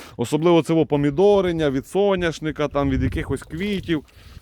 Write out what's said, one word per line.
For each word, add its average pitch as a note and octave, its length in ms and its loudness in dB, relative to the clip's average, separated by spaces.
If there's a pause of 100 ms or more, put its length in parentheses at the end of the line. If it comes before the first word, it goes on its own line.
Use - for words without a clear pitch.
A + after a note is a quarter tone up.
(160)
особливо D#3 460 2
це - 100 -4
во D#3+ 140 2
помідорення, D#3+ 840 2
від C3 160 -4
соняшника, E3+ 840 -2
там, C#3+ 220 0
від C3 120 0
якихось C#3+ 400 -4
квітів, F3 600 -4 (380)